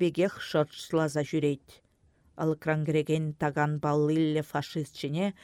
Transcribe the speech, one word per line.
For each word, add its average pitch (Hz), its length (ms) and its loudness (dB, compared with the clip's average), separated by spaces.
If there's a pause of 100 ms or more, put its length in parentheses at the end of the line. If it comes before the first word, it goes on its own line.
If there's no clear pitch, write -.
пекех 175 400 0
шӑршласа 151 800 0
ҫӳрет. 143 460 -2 (720)
Алыкран 156 440 0
кӗреген 151 520 0
таган 151 420 0
паллилле 151 640 2
фашистчине 151 1000 -4